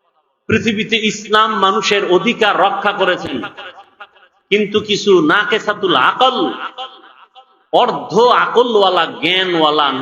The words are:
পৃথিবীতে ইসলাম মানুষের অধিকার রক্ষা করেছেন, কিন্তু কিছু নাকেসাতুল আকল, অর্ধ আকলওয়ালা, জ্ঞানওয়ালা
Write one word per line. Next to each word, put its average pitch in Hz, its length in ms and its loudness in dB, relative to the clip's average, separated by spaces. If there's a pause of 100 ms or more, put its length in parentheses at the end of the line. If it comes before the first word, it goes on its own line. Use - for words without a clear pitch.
(500)
পৃথিবীতে 220 480 -2 (140)
ইসলাম 214 380 0 (100)
মানুষের 196 520 0
অধিকার 208 460 0
রক্ষা 196 340 0
করেছেন, 170 460 -4 (1120)
কিন্তু 208 300 0
কিছু 208 300 -2 (160)
নাকেসাতুল 196 680 -2 (140)
আকল, 240 280 0 (1400)
অর্ধ 180 400 0 (300)
আকলওয়ালা, 196 600 2 (140)
জ্ঞানওয়ালা 160 680 0 (140)